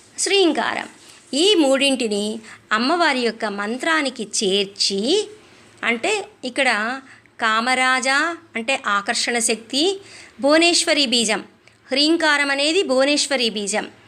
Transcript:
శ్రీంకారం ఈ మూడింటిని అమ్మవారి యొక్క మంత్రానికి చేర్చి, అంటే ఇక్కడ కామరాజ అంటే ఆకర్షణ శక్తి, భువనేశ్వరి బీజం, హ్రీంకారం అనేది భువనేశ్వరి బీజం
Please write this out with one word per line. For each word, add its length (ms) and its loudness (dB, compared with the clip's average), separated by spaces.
శ్రీంకారం 720 0
ఈ 220 4
మూడింటిని 840 0
అమ్మవారి 500 2
యొక్క 320 -4
మంత్రానికి 680 -2
చేర్చి, 920 0
అంటే 420 -2
ఇక్కడ 560 -2
కామరాజ 680 2
అంటే 340 -2
ఆకర్షణ 520 -2
శక్తి, 600 -2
భువనేశ్వరి 680 2
బీజం, 360 0
హ్రీంకారం 640 2
అనేది 320 2
భువనేశ్వరి 680 0
బీజం 380 -4